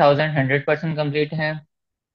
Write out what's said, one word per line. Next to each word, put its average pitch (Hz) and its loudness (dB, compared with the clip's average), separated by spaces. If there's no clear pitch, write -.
थाउजेंड 151 4
हंड्रेड 139 0
परसेंट 156 -2
कंप्लीट 151 -2
है, 156 -4